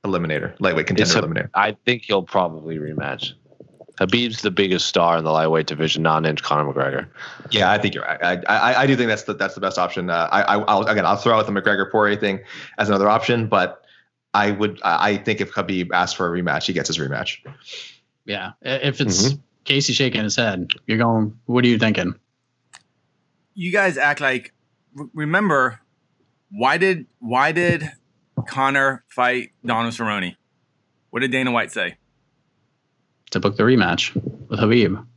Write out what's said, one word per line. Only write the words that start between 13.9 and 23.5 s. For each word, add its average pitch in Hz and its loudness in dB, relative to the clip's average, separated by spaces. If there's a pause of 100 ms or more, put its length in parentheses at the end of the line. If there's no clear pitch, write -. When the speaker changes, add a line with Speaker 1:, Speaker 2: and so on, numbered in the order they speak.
Speaker 1:
I 104 2
would, 104 -2
I, 95 2
I 101 0
think 101 -2
if 95 -4
Khabib 90 -4
asks 90 0
for 92 -2 (100)
a 90 -2
rematch, 76 -2
he 95 -2
gets 78 -2
his 78 -2
rematch. 69 -6 (880)
Speaker 3:
Yeah, 101 -8 (120)
i-, 131 -6
if 135 -2
it's 101 2
Speaker 2:
Mm-hmm. 143 -2 (220)
Speaker 3:
Casey 135 0
shaking 117 0
his 104 -2
head, 95 -2 (180)
you're 110 0
going, 110 2
"What 123 2
are - 6
you 120 6
thinking?" 107 0 (1400)